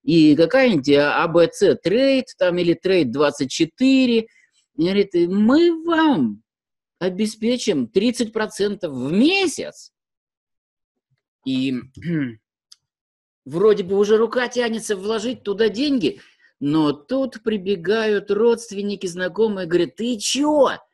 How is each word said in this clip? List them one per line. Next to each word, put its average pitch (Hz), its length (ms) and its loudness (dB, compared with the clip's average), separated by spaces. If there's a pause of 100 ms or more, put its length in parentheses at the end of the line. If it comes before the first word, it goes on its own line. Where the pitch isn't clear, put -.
И 151 340 6
какая-нибудь, 165 540 2
э, 143 120 6
А 147 260 0
Б 165 180 4
Ц 165 300 2
Трейд 262 500 0 (140)
там 175 180 0
или 170 160 0
Трейд 170 380 0
двадцать 143 400 -2
четыре 240 720 2 (500)
говорит: 196 380 0
"Мы 240 720 2
вам 262 580 0 (560)
обеспечим 208 880 -2
тридцать 220 460 -2
процентов 208 580 -4
в 131 200 -6
месяц". 277 800 0 (1500)
И 131 300 -2 (200)
<clears throat> 143 440 -6 (1040)
вроде 190 380 2
бы 196 160 -2
уже 208 180 2
рука 233 300 -2
тянется 233 480 -4
вложить 214 480 -6
туда 202 260 -2
деньги – 233 520 -2 (380)
но 147 340 0
тут 254 500 -6
прибегают 202 880 -2
родственники, 202 760 -2
знакомые, 185 600 -4
говорят: 170 280 0
"Ты 233 220 -4
че? 285 520 0 (240)